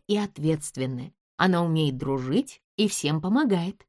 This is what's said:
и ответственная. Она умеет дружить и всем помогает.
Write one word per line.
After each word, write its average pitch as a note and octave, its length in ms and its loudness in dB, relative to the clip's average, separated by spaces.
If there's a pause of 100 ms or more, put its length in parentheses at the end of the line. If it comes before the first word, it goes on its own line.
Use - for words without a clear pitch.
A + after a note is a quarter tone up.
и G#3 100 0
ответственная. D3 960 -4 (240)
Она F3 260 4
умеет D#3 340 2
дружить C3+ 640 -2 (160)
и G#3 100 4
всем D3+ 340 -2
помогает. G3 680 0